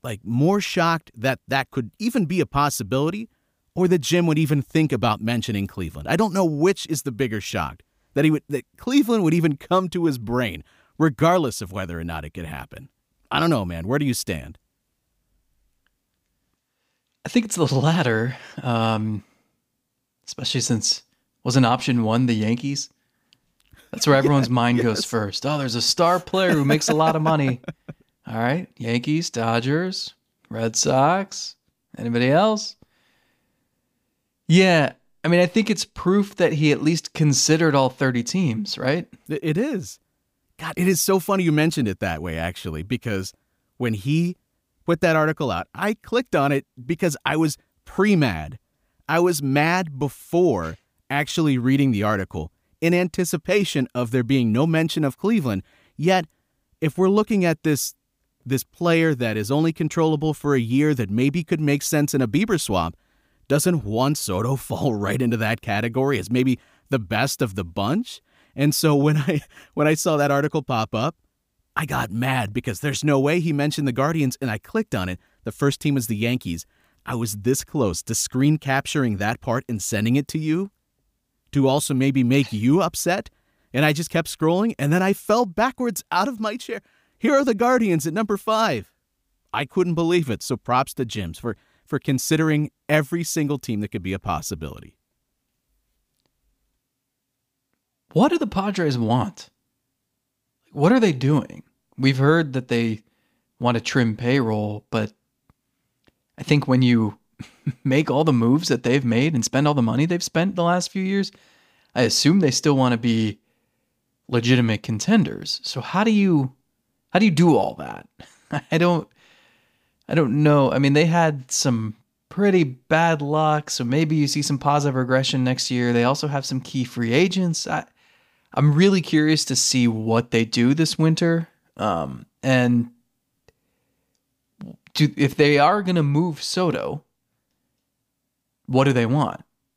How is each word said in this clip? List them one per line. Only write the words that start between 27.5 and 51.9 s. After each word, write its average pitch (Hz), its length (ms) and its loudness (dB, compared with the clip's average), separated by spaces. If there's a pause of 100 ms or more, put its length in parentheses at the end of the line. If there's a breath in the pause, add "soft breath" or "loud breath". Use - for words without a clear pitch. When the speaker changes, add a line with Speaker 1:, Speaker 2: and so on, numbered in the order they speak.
Speaker 1:
<laughs> - 600 -20
Speaker 2:
All 113 120 -8
right, 135 380 -2
Yankees, 120 540 -2
Dodgers, 123 840 -2 (360)
Red 113 260 -4
Sox, 147 800 0 (420)
anybody 120 320 0
else? 208 460 0 (1700)
Yeah, 170 460 4 (320)
I 156 40 0
mean, 175 120 4
I 180 60 4
think 214 220 0
it's - 160 -2
proof 196 520 -2
that 170 160 2
he 151 200 2
at 127 100 -2
least 160 300 0
considered 156 600 2
all 131 160 4
thirty 127 320 -2
teams, 120 560 -2
right? 147 280 -2 (220)
Speaker 1:
It, 151 140 -6
it 156 160 -2
is. 220 400 -4 (600)
God, 160 180 -12
it 180 100 0
is 185 140 2
so 196 180 2
funny 190 240 0
you 160 100 2
mentioned 151 360 2
it 92 120 -6
that 82 220 -4
way, 82 160 -6
actually, 82 440 -6
because 104 500 -6 (460)
when 120 160 -2
he 160 420 -2 (480)
put 170 160 0
that 165 160 2
article 156 340 0
out, 90 240 -4
I 208 200 -4
clicked - 420 -4
on 143 160 2
it 139 140 -2 (180)
because 160 400 -2
I 147 120 0
was 160 200 0 (280)
pre-mad. 127 760 0 (500)
I 160 120 0
was 175 220 0
mad 151 560 0
before 131 800 0 (320)
actually 147 480 0
reading 135 340 2